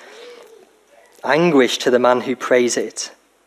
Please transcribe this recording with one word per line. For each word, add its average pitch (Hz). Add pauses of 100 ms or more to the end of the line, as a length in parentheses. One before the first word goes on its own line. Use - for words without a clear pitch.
(1200)
anguish 143
to -
the 123
man 123
who 120
prays 123
it, - (360)